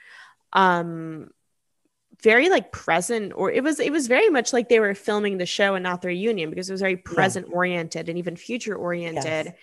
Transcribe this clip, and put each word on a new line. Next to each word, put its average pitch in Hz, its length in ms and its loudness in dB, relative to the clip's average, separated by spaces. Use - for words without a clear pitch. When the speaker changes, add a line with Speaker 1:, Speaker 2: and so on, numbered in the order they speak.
Speaker 1:
um, 170 760 2
very, 240 260 6
like, 311 220 2
present, 185 640 -2
or 185 160 0
it 262 100 2
was, 294 200 0
it 285 100 0
was 285 160 0
very 285 220 4
much 254 240 0
like 247 160 0
they 233 100 6
were 202 160 0
filming 208 420 -2
the 180 80 -2
show 196 300 0
and 185 80 -4
not 180 180 -4
the 185 60 -6
reunion, 180 420 -2
because 180 200 -2
it 190 40 -6
was 190 80 -4
very 190 120 2
Speaker 2:
Yeah. 180 200 -10
Speaker 1:
present 185 380 0
oriented 175 560 -2
and 165 100 -6
even 175 200 -8
future 226 380 -8
oriented. 160 720 -4
Speaker 2:
Yes. 175 160 -16